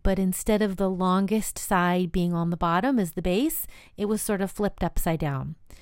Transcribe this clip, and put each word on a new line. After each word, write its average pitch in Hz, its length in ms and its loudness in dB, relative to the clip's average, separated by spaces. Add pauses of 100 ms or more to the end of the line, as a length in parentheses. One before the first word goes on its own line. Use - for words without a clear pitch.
but 190 160 2
instead 196 420 0
of 196 160 0
the 190 140 0
longest 190 680 0
side 180 540 2
being 175 220 0
on 170 160 0
the 170 80 -2
bottom 185 400 2
as 175 140 0
the - 100 -6
base, 226 440 0 (300)
it 196 100 -4
was 214 140 0
sort 202 220 -2
of 190 80 -2
flipped 202 340 -2
upside 165 360 0
down. 139 340 -4 (280)